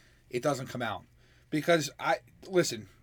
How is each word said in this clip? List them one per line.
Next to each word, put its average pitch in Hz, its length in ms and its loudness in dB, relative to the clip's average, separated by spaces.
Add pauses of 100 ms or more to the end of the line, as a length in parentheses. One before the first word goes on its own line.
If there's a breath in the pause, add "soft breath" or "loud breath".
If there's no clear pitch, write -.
(300 soft breath)
it 123 140 -4
doesn't 135 240 0
come 123 160 -6
out. 104 220 -6 (440 soft breath)
Because, 156 400 2 (100)
I, - 180 2 (300)
listen, 156 400 0 (160)